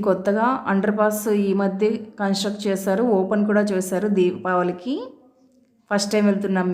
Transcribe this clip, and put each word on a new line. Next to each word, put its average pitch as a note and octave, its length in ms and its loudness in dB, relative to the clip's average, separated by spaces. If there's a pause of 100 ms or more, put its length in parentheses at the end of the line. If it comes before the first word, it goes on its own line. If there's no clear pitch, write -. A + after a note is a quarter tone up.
కొత్తగా G3+ 400 2 (260)
అండర్ G3 280 2
పాస్ G#3+ 200 2 (280)
ఈ - 20 0 (120)
మధ్య G3 280 0 (300)
కన్‌స్ట్రక్ట్ G3+ 480 -2
చేశారు, G3 360 0 (140)
ఓపెన్ G3+ 320 0
కూడా G#3 220 2
చేశారు F#3 360 -2 (120)
దీపావళికి. F3+ 760 0 (920)
ఫస్ట్ G3+ 240 0
టైమ్ G#3 160 4
వెళ్తున్నాం F#3+ 440 0